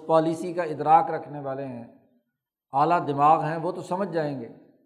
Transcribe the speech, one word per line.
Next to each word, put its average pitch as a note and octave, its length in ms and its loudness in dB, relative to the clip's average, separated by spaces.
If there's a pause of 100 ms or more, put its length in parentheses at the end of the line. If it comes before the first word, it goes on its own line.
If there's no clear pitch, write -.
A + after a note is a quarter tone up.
پالیسی D#3+ 460 2
کا F3 120 -4
ادراک D3+ 460 4
رکھنے D3 300 -8
والے C3+ 260 -8
ہیں، A#2+ 180 -12 (880)
اعلیٰ D#3+ 340 2
دماغ D3 380 4
ہیں، D#3+ 120 -4
وہ E3 160 -4
تو E3+ 120 -12
سمجھ F#3 260 -4
جائیں D3 300 -4
گے، A#2 80 -12 (380)